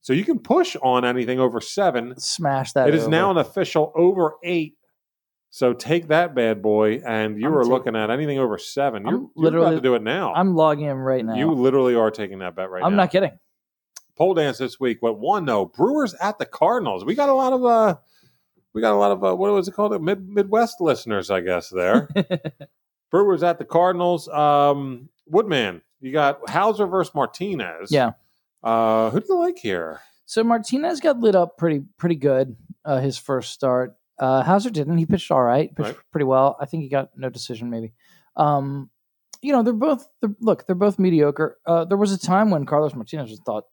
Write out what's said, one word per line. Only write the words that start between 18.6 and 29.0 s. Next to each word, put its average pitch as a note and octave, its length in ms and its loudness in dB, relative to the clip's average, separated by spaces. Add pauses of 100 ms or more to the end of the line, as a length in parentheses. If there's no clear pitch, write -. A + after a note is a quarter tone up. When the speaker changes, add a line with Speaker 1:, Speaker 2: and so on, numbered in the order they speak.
Speaker 1:
we A2 80 -6
got A2 140 2
a - 20 4
lot - 160 4
of, F#3+ 100 -2
uh, F#3+ 140 2
what G3 160 0
was F#3+ 160 0
it G3 40 -12
called? G#3 300 -2
Mid-, F#3+ 240 -4
Midwest G#3 540 0
listeners, A2 500 -2
I F#2+ 120 0
guess, F2+ 260 -2
there. F#2 400 2 (520)
Speaker 2:
<laughs> - 500 -20
Speaker 1:
Brewers F#3 320 2
at E3+ 160 2
the - 60 -10
Cardinals. F3 640 0
Um, C#3+ 800 0 (180)
Woodman, D3 560 0 (180)
you C3 120 -10
got C#3 360 0
Hauser G3 380 0
versus F3+ 280 -4
Martinez. A#2 760 -6
Speaker 2:
Yeah. B2+ 220 2 (500)
Speaker 1:
Uh, A2+ 480 2